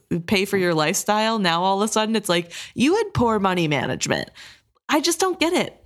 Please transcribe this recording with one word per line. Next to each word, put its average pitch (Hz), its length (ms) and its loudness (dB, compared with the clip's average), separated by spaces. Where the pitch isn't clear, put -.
pay 185 200 0
for 196 120 -2
your 180 160 2
lifestyle, 208 640 0
now 175 240 0
all 190 180 2
of 214 80 2
a 214 60 -8
sudden 220 220 0
it's 208 140 -2
like, 170 220 -2
you 302 220 2
had 427 180 -2
poor 226 240 2
money 180 300 2
management. - 640 -2
I 277 100 2
just 330 200 -2
don't 370 200 0
get 330 140 0
it. - 320 -2